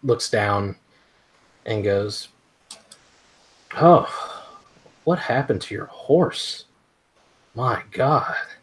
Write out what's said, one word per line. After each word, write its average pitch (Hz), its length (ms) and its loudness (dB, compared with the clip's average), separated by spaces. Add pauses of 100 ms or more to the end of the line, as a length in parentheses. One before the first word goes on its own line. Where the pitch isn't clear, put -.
looks 120 260 0
down 101 460 0 (880)
and 107 180 -2
goes, 101 460 -2 (1500)
Oh, 165 300 8 (960)
what 170 160 0
happened 127 420 -2
to - 140 -12
your 98 100 -8
horse? - 800 -2 (880)
My 117 360 -2
God. 135 440 0 (280)